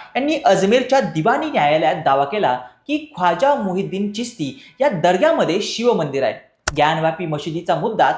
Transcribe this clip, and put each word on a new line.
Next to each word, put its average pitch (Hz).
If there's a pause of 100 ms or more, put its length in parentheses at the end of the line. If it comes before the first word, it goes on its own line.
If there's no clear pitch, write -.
(160)
यांनी 285
अजमेरच्या 220
दिवाणी 220
न्यायालयात 160 (100)
दावा 139
केला 143 (280)
की 302
ख्वाजा 180
मोहिद्दीन 190
चिश्ती 208 (200)
या 285
दर्ग्यामध्ये 185
शिवमंदिर 165
आहे. 110 (420)
ज्ञानव्यापी 160
मशिदीचा 160
मुद्दा 214